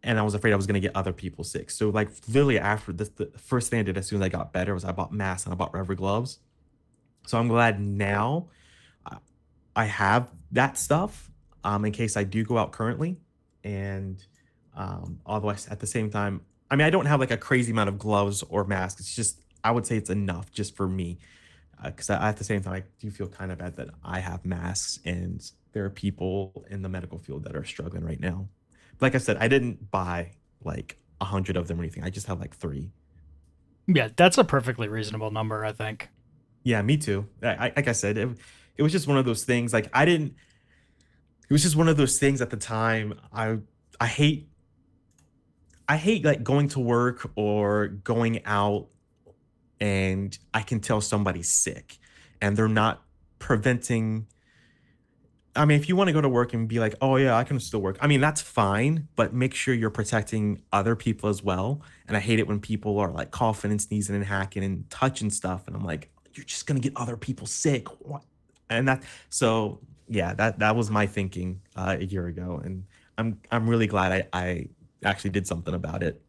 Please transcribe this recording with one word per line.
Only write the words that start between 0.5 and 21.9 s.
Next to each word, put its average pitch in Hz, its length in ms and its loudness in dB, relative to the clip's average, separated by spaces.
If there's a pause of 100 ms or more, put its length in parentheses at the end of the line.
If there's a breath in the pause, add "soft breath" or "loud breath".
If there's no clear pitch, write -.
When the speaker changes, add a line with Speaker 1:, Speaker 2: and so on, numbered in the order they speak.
Speaker 1:
I 101 40 4
was 95 100 0
gonna 101 140 2
get 98 140 -2
other 95 180 -2
people - 300 -10
sick. - 280 -10
So, - 180 0
like, 104 220 0 (180)
literally 135 300 4
after 104 340 -2
this, 101 160 -6
the - 180 -6 (100)
first - 340 -2
thing 117 100 0
I - 20 2
did 95 140 -2
as 95 100 -6
soon 104 140 -2
as 98 40 2
I 92 40 0
got 87 240 -6
better 92 220 -2
was 90 100 -6
I 92 80 -6
bought 90 200 -6
masks 95 340 -4
and 92 60 -6
I 90 40 -6
bought 92 180 -4
rubber 95 200 -4
gloves. 101 440 -2 (880)
So 117 120 0
I'm 120 100 2
glad 117 320 4
now, 104 680 0 (560 soft breath)
uh, - 100 -14 (580)
I 110 120 2
have 104 420 2 (240)
that 135 260 2
stuff, - 520 -2 (340)
um, 104 200 0
in 107 80 0
case 110 240 -2
I 104 80 2
do 107 200 -2
go 117 140 0
out - 120 0
currently. 143 460 -4 (480)
And, 98 600 -6 (520)
um, 92 480 -10
although 104 240 -4
I 101 60 -2
s-, - 160 -12
at 104 100 -10
the 104 60 -8
same 110 240 -2
time, 101 320 -4 (280)
I 139 60 2
mean, 151 100 6
I 160 40 4
don't 170 160 2
have, 147 120 4
like, 131 120 2
a 117 80 0
crazy 123 340 0
amount 107 160 2
of 101 100 -4
gloves 101 440 0
or 101 220 -2
masks. 95 360 -4
It's - 160 -10
just, - 240 -2 (240)
I 113 60 4
would 120 160 0
say 120 100 -2
it's 104 140 -4
enough 95 420 -4
just - 240 -6
for 98 100 -2
me. 92 320 -4 (640 soft breath)
Uh, - 80 -8